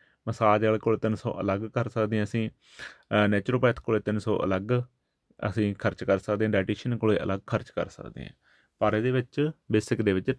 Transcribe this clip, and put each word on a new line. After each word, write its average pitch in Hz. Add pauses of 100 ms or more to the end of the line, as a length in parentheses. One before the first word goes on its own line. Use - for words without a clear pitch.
(280)
ਮਸਾਜ 107
ਵਾਲੇ 110
ਕੋਲ 110
ਤਿੰਨ 110
ਸੌ 98
ਅਲੱਗ 98
ਕਰ 110
ਸਕਦੇ 110
ਹਾਂ 104
ਅਸੀਂ, 110
ਅਹ, -
ਨੈਚੁਰੋਪੈਥ 120
ਕੋਲੇ 110
ਤਿੰਨ 107
ਸੌ 98
ਅਲੱਗ 101 (680)
ਅਸੀਂ 101
ਖਰਚ -
ਕਰ 98
ਸਕਦੇ 104
ਹਾਂ, 107
ਡਾਈਟੀਸ਼ੀਅਨ 104
ਕੋਲੇ 107
ਅਲੱਗ 95
ਖਰਚ -
ਕਰ -
ਸਕਦੇ -
ਹਾਂ। - (480)
ਪਰ 107
ਇਹਦੇ 117
ਵਿੱਚ 135 (200)
ਬੇਸਿਕ 110
ਦੇ 104
ਵਿੱਚ 95